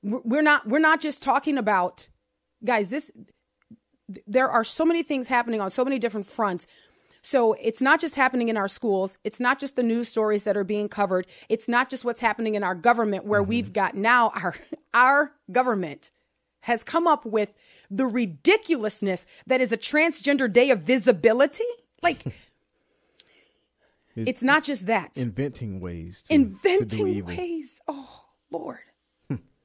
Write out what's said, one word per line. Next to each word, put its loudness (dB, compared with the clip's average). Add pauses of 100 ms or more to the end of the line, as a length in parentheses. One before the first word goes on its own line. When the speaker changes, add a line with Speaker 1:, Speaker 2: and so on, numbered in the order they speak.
Speaker 1:
We're, -4
we're 0
not, 2
we're 2
not 4
just -6
talking 0
about, -2 (580)
guys, 0
this, -6 (1000)
th-, -16
there 2
are 2
so -4
many 2
things -4
happening 0
on -2
so -2
many -2
different -4
fronts. -4 (540)
So 2
it's -4
not 4
just -6
happening 0
in -2
our -2
schools. -4
It's -8
not 0
just -8
the 0
news -2
stories 0
that 0
are -2
being -4
covered. -2 (220)
It's -2
not 2
just -10
what's -4
happening -2
in -2
our -2
government 2
where 2
Speaker 2:
Mm-hmm. -2
Speaker 1:
we've -2
got -2
now 4
our, -4 (220)
<laughs> -20
our 4 (180)
government -2 (500)
has -2
come 0
up 2
with -2 (380)
the 0
ridiculousness 0 (220)
that 2
is 0
a -2
transgender 0
day 6
of 2
visibility. 4 (380)
Like, 0 (120)
Speaker 2:
<laughs> -12 (1800)
It's -4
Speaker 1:
it's -6
not 2
just -6
that. -2
Speaker 2:
inventing -6
ways -10
to, -4
Speaker 1:
Inventing 2
Speaker 2:
to -4
do 0
evil. -4
Speaker 1:
ways. -8
Oh, -12 (260)
Lord. -10 (480)
Speaker 2:
Hmm. -4 (280)